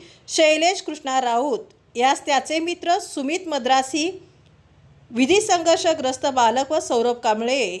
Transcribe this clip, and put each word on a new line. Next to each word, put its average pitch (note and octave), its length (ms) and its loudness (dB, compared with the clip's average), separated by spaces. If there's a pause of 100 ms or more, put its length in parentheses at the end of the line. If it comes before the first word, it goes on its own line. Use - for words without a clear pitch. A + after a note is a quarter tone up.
(280)
शैलेश D#4+ 540 2
कृष्णा C4+ 400 -4
राऊत A#3+ 380 0 (360)
यास B3 300 0
त्याचे C#4+ 340 0
मित्र E4+ 400 -2
सुमित E4+ 480 -6
मद्रासी, C4+ 600 0 (1000)
विधी C4 300 2
संघर्षग्रस्त E4 840 0
बालक B3+ 460 2
व D#4 80 0
सौरभ A#3+ 360 0
कांबळे A3+ 640 -2